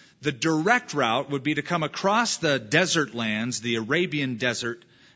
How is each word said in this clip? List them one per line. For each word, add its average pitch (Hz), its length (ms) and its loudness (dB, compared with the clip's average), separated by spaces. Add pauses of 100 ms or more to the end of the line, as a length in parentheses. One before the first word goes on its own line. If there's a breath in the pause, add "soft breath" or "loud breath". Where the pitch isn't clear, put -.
(200 loud breath)
The 143 120 -2
direct 160 640 0
route 131 360 2
would 139 120 -2
be 147 120 0
to 147 80 -2
come 170 200 0
across 208 560 0
the 147 200 2
desert 143 560 2
lands, 113 460 -2
the 117 160 -2
Arabian 139 600 -2
desert, 117 480 -4 (320 soft breath)